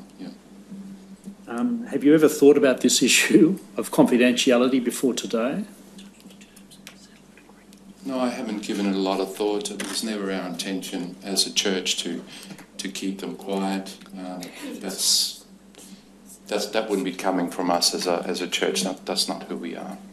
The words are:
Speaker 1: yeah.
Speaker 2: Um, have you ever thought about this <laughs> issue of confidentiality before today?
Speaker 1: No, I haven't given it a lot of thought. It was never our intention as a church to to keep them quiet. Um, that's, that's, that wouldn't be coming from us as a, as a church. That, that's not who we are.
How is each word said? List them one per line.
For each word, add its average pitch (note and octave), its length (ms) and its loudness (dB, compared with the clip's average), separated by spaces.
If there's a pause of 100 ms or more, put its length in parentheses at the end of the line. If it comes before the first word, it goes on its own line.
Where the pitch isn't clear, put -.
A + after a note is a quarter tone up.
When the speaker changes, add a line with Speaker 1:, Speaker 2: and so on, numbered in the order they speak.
(200)
Speaker 1:
yeah. F#2+ 100 -12 (1160)
Speaker 2:
Um, A#2+ 400 -2
have B2+ 160 -4
you D3 120 8
ever D#3 120 6
thought C#3+ 300 8
about C3+ 240 4
this B2 220 4
<laughs> A#2 60 4
issue D#3+ 500 6 (180)
of - 140 -6
confidentiality B2 920 4
before A#2 300 0
today? A#2 520 -2 (2500)
Speaker 1:
No, C3 160 -4
I B2+ 100 2
haven't A2 340 -6
given G2+ 240 0
it F#2+ 80 2
a F#2+ 40 0
lot F#2+ 200 2
of F#2+ 160 -2
thought. G#2 340 0
It G2+ 180 -8
was - 160 -4
never G#2 280 -4
our F2+ 160 -6
intention F2+ 760 -6
as F#2+ 220 0
a - 80 -10
church - 500 0
to E2+ 200 -6 (540)
to - 120 -8
keep - 300 -6
them F2+ 160 -8
quiet. G2 640 -4 (200)
Um, F#2 240 -10 (380)
that's, - 680 -2 (1000)
that's, G#2 200 -2
that G#2+ 220 -2
wouldn't F#2+ 160 0
be F2+ 80 -4
coming F2+ 360 0
from F2+ 200 -4
us F2 240 2
as F2 140 -2
a, E2+ 180 0
as F2 160 -4
a F2+ 60 -4
church. F#2 360 0
That, F#2 220 -6
that's F2+ 220 -2
not E2+ 160 -6
who - 120 -8
we E2+ 200 -8
are. F2 220 -12 (160)